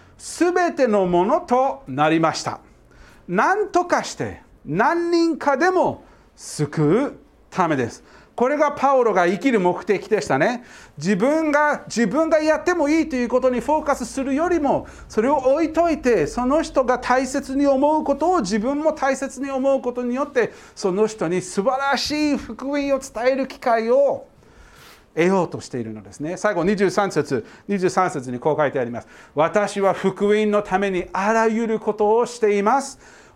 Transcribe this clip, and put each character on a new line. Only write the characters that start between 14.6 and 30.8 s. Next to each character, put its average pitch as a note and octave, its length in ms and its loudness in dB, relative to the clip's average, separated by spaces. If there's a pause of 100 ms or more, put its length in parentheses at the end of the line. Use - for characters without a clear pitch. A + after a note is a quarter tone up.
そ G#3+ 140 -2
れ B3+ 60 2
を D4+ 80 2
置 C4+ 260 2
い D#4+ 100 -2
と E4+ 160 2
い D#4 100 -2
て、 G3 280 2
そ B3 180 -4
の C#4+ 160 2
人 D#4+ 220 0
が B3 160 0
大 B3+ 260 0
切 C4 300 -4
に C#4+ 100 2
思 C#4+ 320 4
う D4+ 60 -2
こ C#4 120 0
と D#4+ 180 0
を F4 80 2
自 G#3 180 -2
分 C4 220 -2
も D#4 120 0
大 C4+ 240 -2
切 C4 240 -8
に C#4 80 -8
思 C4+ 260 0
う C4 60 -2
こ B3 100 -4
と B3 120 -6
に A#3+ 100 -2
よ C4+ 120 -2
っ - 40 -8
て、 B3 240 0 (220)
そ G3 160 -2
の G#3 160 2
人 G#3 200 -4
に F3+ 140 -2
素 F#3+ 220 -4
晴 C4 180 0
ら C#4 160 0
し D4+ 360 0
い B3 40 0
福 B3 320 -10
音 C#4 240 -2
を C4 60 0
伝 - 0 - (260)
え C4 100 2
る C4 120 -2
機 - 120 -16
会 A3+ 300 0
を C4 380 2 (880)
得 - 100 2
よ F#3+ 200 2
う - 40 -6
と A#2 100 -10
し - 80 -14
て B2+ 120 -8
い A#2 40 -4
る A2 100 -10
の G#2+ 100 -16
で G2+ 80 -20
す - 80 -16
ね。 D#3 180 -6
最 G#3+ 160 0
後、 E3 100 -2
二 G3+ 120 2
十 F#3+ 160 2
三 F#3+ 200 0
節、 C#3+ 320 -2 (240)
二 G3+ 120 -2
十 F3+ 100 2
三 F#3 220 0
節 C3 180 -8
に B2 80 -6
こ D3 160 0
う - 20 -6
書 D3 120 2
い B2+ 40 -2
て C#3 80 -2
あ B2+ 40 0
り A#2+ 80 -6
ま A#2 100 -10
す。 - 60 -18 (260)
「私 G3 480 0
は F#3+ 120 4
福 F#3+ 340 -2
音 G#3+ 240 2
の G#3 100 2
た G3 160 -2
め G3 140 0